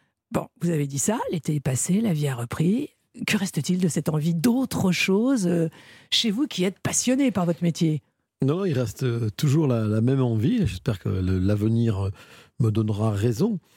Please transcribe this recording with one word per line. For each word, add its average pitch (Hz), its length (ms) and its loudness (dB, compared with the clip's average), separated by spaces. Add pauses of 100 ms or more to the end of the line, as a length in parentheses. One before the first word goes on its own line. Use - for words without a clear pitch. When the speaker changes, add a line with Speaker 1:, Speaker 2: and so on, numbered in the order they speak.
(300)
Speaker 1:
Bon, - 160 -4 (160)
vous 170 80 2
avez 147 160 0
dit 139 120 -6
ça, 208 200 0 (120)
l'été 160 260 -2
est 143 40 -2
passé, 147 400 0
la 226 120 0
vie 147 160 -2
a 131 60 -4
repris. 175 560 -2 (360)
Que - 100 0
reste-t-il 180 420 -2
de 185 100 0
cette 151 200 -2
envie 156 260 0
d'autre 233 580 0
chose, 208 540 2
euh, 170 220 2 (420)
chez - 200 2
vous 247 160 -2
qui - 180 -2
êtes 190 140 -2
passionné 254 520 2
par 185 140 0
votre 170 180 0
métier ? 160 400 0 (380)
Speaker 2:
Non, 156 240 2
il 180 80 0
reste, 123 300 -2
euh, 117 340 -2
toujours 151 300 2
la, 117 180 2
la 107 160 2
même 131 220 2
envie. 127 440 0
J'espère 98 320 -4
que - 120 -4
le, 92 280 0
l'avenir, 104 680 0
euh, 98 40 -4 (500)
me 113 100 4
donnera 107 400 0
raison. 120 500 0 (160)